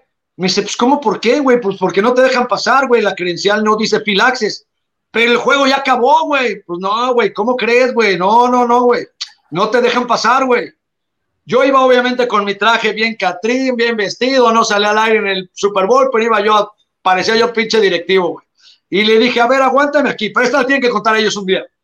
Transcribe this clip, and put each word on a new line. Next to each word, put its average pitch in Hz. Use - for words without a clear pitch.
Me 185
dice, 196
"Pues, -
¿cómo 262
por 196
qué, 262
güey? 254
Pues, 190
porque 185
no 247
te 254
dejan 254
pasar, 247
güey, 233
la 190
credencial 185
no 214
dice 214
Fill 202
Access". 226
"Pero 233
el 233
juego 269
ya 269
acabó, 269
güey". 262
"Pues 175
no, 226
güey, 226
¿cómo 233
crees, 240
güey? 214
No, 220
no, 247
no, 240
güey. 240
No 202
te 240
dejan 240
pasar, 240
güey". 240
Yo 233
iba, 277
obviamente, 247
con 208
mi 202
traje 220
bien 220
catrín, 233
bien 233
vestido, 233
no 226
salí 208
al 208
aire 220
en 202
el 185
Super 202
Bowl, 262
pero 226
iba 220
yo, 208
parecía 185
yo 226
pinche 220
directivo, 185
güey. -
Y 202
le 220
dije, 240
"A 240
ver, 269
aguántame 269
aquí, 208
pero 247
esta 262
la 247
tienen 269
que 240
contar 214
ellos 214
un 202
día. 190